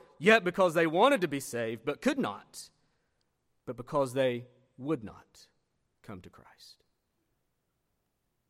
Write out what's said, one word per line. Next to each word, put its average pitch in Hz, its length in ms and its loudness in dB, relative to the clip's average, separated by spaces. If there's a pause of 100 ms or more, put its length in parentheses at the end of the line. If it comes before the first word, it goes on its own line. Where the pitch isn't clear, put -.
(200)
yet 208 240 6
because 180 300 2
they 165 140 2
wanted 202 340 4
to 175 60 0
be 139 120 -4
saved 117 460 -6
but 143 160 -4
could 277 180 0
not, - 500 -8 (960)
but 123 100 -10
because 127 380 -4
they 123 340 0 (300)
would 135 260 -4
not - 440 -20 (540)
come 92 200 -18
to 90 80 -20
Christ." - 540 -20 (1700)